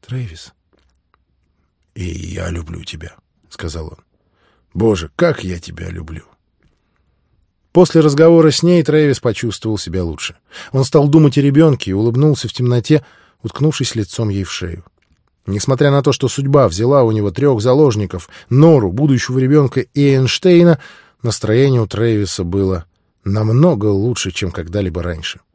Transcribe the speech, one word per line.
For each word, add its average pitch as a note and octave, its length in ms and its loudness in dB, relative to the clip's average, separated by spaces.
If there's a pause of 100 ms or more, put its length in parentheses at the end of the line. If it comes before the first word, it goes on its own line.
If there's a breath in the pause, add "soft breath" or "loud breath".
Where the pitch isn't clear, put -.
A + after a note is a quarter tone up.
Трэвис». A#2 520 -12 (1400)
«И F2+ 100 -8
я E2+ 460 -8
люблю E2 320 -10
тебя», E2 320 -16 (340)
сказал D#2 380 -12
он. - 180 -20 (720)
«Боже, F#2 400 0
как - 280 0
я F2+ 160 -8
тебя E2+ 300 -14
люблю». D#2+ 340 -14 (1500)
После E3+ 300 4
разговора D#3 500 6
с - 100 -2
ней F3 220 2
Трэвис D3+ 360 0
почувствовал A2 600 -4
себя F2+ 240 -6
лучше. E2 320 -8 (360 loud breath)
Он C3+ 120 0
стал D3 240 -2
думать D3 320 4
о - 20 2
ребенке C#3+ 480 2
и F#2+ 60 -2
улыбнулся A#2+ 520 0
в - 60 -8
темноте, B2 500 0 (380 soft breath)
уткнувшись C3+ 540 -4
лицом A2 340 -4
ей G2 140 -4
в - 80 -8
шею. F2+ 340 -10 (640)
Несмотря C3 400 0
на C#3 140 2
то, C#3 80 2
что C3+ 160 -2
судьба C#3 400 2
взяла A#2+ 340 2
у A2+ 100 2
него G#2 200 -2
трех B2+ 280 0
заложников, G#2+ 720 0 (200 loud breath)
Нору, C3+ 420 6
будущего C3 480 0
ребенка C3+ 420 2
и - 200 -4
Эйнштейна, D#3 800 4 (440 loud breath)
настроение A#2+ 580 0
у G#2 60 -2
Трэвиса G#2 560 -2
было F#2 420 -2 (380)
намного A2 640 2
лучше, G#2 420 -2
чем F2+ 220 -6
когда-либо F2 500 -6
раньше. E2 380 -8 (160)